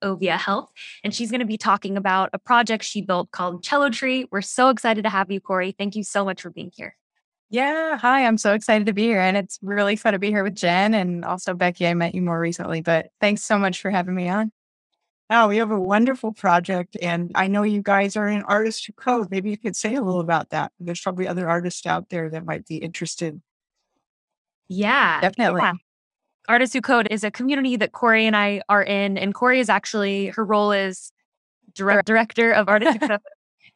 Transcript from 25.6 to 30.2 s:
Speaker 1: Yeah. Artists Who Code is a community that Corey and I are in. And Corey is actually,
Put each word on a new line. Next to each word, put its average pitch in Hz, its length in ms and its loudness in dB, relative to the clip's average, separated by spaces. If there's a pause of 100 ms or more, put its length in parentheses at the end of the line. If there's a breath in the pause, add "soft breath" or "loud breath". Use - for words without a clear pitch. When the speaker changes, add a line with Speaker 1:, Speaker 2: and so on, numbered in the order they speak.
Speaker 1:
Yeah. 180 140 2 (760)
Artists 240 260 2
Who 262 60 -2
Code 233 300 2
is 214 140 -2
a 208 60 -2
community 262 460 0
that 214 160 -2
Corey 220 340 4
and 220 80 2
I 202 360 0
are 202 120 6
in. 196 360 0
And 196 160 -2
Corey 254 260 2
is 220 80 0
actually, 196 600 0